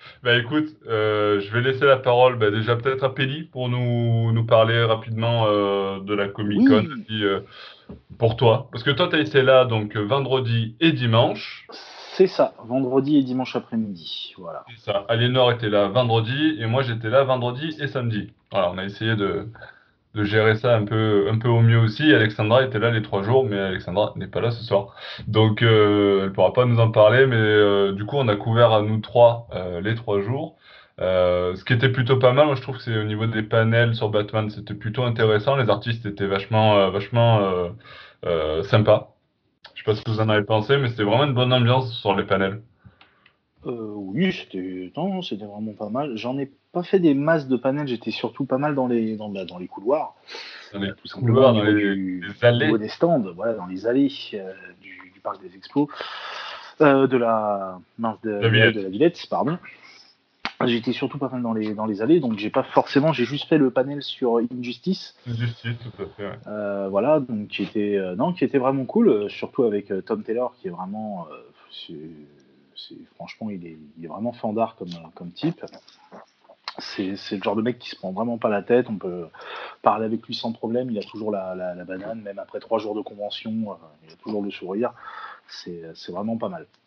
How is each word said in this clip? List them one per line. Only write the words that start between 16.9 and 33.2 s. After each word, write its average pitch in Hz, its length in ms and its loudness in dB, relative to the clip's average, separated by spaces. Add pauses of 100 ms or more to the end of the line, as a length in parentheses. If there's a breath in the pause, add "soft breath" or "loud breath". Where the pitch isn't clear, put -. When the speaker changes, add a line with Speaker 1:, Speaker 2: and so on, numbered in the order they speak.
Speaker 1:
là 135 140 4
vendredi 127 540 -4
et 143 80 -8
samedi. 117 460 -6 (180)
Voilà, 92 220 0
on 92 60 -8
a 95 60 -6
essayé 110 320 -2
de, 98 320 -2 (640 loud breath)
de 107 100 -2
gérer 110 320 4
ça 120 200 4
un 104 80 2
peu, 107 460 2
un 113 80 0
peu 120 100 0
au 117 140 6
mieux 117 160 8
aussi. 139 340 4
Alexandra 110 520 4
était 110 160 -4
là 117 100 2
les 113 100 0
trois 101 220 -2
jours, 127 220 4
mais 104 140 -2
Alexandra 95 580 -2
n'est 98 100 -8
pas 90 160 -4
là 117 80 0
ce 113 120 -8
soir. 101 320 -2 (340 loud breath)
Donc, 110 340 4
euh, 104 600 4
elle 95 80 -4
pourra 92 200 4
pas 123 140 4
nous 117 140 2
en 113 100 4
parler, 113 360 8
mais, 123 100 2
euh, 104 560 4
du 101 120 -6
coup, 139 140 -4
on 127 100 2
a 101 80 2
couvert 113 360 4
à 107 100 4
nous 107 160 0
trois, 117 560 4
euh, 90 260 -6
les 107 140 -2
trois 104 260 -2
jours. 135 360 -6 (440 soft breath)
Euh, 90 540 2
ce 98 100 -14
qui - 80 0
était 120 160 2
plutôt 123 300 2
pas 127 140 6
mal, 147 140 6
moi 143 100 0
je - 40 -8
trouve 127 160 -10
que - 60 -14
c'est 113 160 -4
au 107 60 -2
niveau 107 220 -2